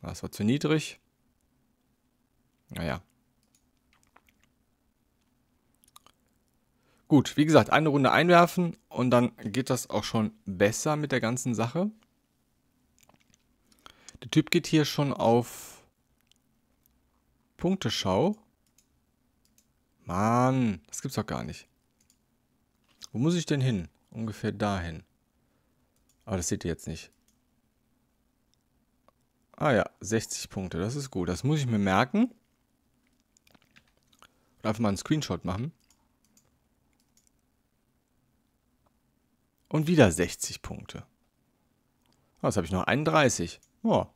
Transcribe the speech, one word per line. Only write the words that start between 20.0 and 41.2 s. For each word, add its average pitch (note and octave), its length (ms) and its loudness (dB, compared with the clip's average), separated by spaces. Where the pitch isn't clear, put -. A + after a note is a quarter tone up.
Mann, A#2 800 0
das - 140 -14
gibt's - 140 -8
doch G#2+ 100 -4
gar B1 180 -8
nicht. - 240 -14
Wo - 80 -8
muss D#3+ 160 0
ich E3 100 -4
denn C#3+ 140 -2
hin? A2+ 300 -2
Ungefähr A2 440 -8
dahin. F#2+ 500 -4
Aber G2+ 140 -4
das F2 100 -4
seht G2+ 160 -4
ihr E2+ 80 -2
jetzt - 160 -8
nicht. D#2+ 240 -12
Ah D3 160 2
ja, G2 160 2
sechzig - 500 -6
Punkte, F2 300 -6
das A2 160 -4
ist C3+ 160 -10
gut. F2+ 160 -4
Das F2+ 160 -4
muss D3+ 160 0
ich C3+ 80 -2
mir A2+ 100 0
merken. A#2 540 2
Und - 60 -8
einfach G#2+ 140 -2
mal A#2 80 2
einen G2 100 0
Screenshot D3 460 -2
machen. G#2+ 300 -6
Und D#3 200 -2
wieder C#3+ 260 8
sechzig - 480 -4
Punkte. - 440 -14